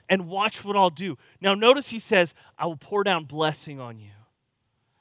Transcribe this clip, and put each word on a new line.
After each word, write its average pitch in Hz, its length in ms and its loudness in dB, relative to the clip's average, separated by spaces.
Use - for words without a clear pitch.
and 185 180 0
watch 196 380 -4
what 202 100 -4
I'll 196 140 6
do." 160 280 -8
Now, 196 140 2
notice 247 340 4
he 226 120 -8
says, 185 360 2
"I 156 80 -4
will 170 100 -6
pour 202 300 -4
down 180 180 0
blessing 151 560 -6
on 120 180 -14
you." 104 140 -20